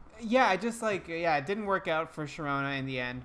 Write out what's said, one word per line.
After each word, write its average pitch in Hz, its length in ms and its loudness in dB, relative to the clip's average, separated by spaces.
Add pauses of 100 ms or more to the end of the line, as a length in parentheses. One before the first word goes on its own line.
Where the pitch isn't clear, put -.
(220)
Yeah, 233 260 6
I 185 100 4
just, 233 240 -2
like, 202 260 -2
yeah, 165 300 2
it 135 80 -2
didn't 202 180 -2
work 190 240 0
out 160 260 0
for 151 120 -4
Sharona 139 520 -2
in 131 60 -4
the 131 160 -2
end, 123 240 -6